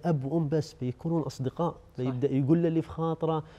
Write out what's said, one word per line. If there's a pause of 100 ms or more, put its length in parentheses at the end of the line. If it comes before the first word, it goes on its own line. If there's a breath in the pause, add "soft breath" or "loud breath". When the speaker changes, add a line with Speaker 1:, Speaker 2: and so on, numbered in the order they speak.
Speaker 1:
أب
وأم
بس،
بيكونون
أصدقاء.
Speaker 2:
صح.
Speaker 1:
بيبدأ
يقول
له
اللي
في
خاطره، (160 loud breath)